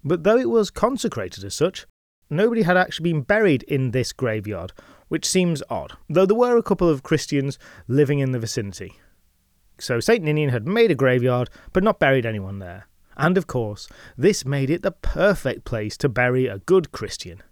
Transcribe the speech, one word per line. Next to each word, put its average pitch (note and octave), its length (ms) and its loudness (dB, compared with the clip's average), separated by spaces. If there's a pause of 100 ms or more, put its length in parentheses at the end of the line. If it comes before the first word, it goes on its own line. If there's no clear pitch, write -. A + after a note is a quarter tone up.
But D#3+ 220 -2
though A3 140 6
it B3 100 0
was A3+ 220 2
consecrated A#2+ 720 -4
as G2 100 -10
such, - 320 -2 (440)
nobody A3 320 2
had F3+ 160 4
actually F3 340 0
been D3+ 100 0
buried G3+ 420 2
in C3 260 0
this A#2+ 240 -2
graveyard, G#2 580 -4 (360)
which - 200 -4
seems F3 400 0
odd, F2+ 300 -8 (100)
though E3+ 160 4
there G3 100 2
were A#3+ 220 2
a A#3 60 4
couple F3+ 260 0
of C#3+ 140 0
Christians C#3+ 560 -2 (280)
living C#3+ 340 2
in C3 120 0
the B2+ 60 -2
vicinity. G2+ 560 -8 (800)
So A#2+ 220 -4
Saint A3 240 2
Ninian D3+ 280 0
had A#2+ 180 -2
made A3 240 4
a - 20 4
graveyard, B2 560 2 (220)
but F#3 100 2
not G#3 160 2
buried C3+ 260 4
anyone G2 360 -6
there. F#2 260 -14 (300)
And E3+ 200 2
of F3+ 120 -2
course, A2 400 -6 (280)
this D3+ 280 2
made C3+ 260 -2
it E3+ 120 -2
the F#3+ 100 -2
perfect - 720 0
place G#2+ 320 -6
to D3 120 -2
bury B2+ 380 0
a G2 140 -6
good F3+ 320 2
Christian. - 600 -12